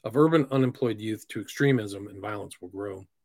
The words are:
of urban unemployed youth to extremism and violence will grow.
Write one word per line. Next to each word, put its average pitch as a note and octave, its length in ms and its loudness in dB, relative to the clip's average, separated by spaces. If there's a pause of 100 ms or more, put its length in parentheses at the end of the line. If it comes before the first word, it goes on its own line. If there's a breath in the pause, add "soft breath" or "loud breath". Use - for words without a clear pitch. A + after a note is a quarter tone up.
of A2 140 -4
urban D#3 340 6
unemployed B2+ 480 2
youth A2 300 -6
to A2 120 -8
extremism G#2 680 0
and G2 140 -14
violence G2+ 380 -8
will F#2 80 -14
grow. F#2+ 360 -10 (200)